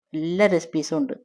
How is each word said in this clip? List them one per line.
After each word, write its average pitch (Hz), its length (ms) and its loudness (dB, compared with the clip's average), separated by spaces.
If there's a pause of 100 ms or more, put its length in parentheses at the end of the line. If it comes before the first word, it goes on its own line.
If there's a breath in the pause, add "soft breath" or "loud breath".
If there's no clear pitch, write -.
(120)
എല്ലാ 170 340 2
റെസിപ്പീസും 160 500 0
ഉണ്ട്. 143 180 -2 (100)